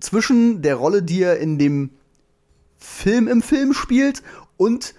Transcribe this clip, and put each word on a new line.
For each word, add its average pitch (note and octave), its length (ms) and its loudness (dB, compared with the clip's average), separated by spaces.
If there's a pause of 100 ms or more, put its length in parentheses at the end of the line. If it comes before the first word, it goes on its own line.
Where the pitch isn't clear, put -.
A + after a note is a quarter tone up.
zwischen A#3 640 0
der C#3+ 120 0
Rolle, D#3+ 300 0
die E3+ 180 -2
er F3 160 2
in D#3 200 -4
dem C#3+ 320 0 (880)
Film A3+ 500 -2
im A#3 140 2
Film C#4 300 0
spielt, C4+ 500 0 (340)
und A3+ 420 -2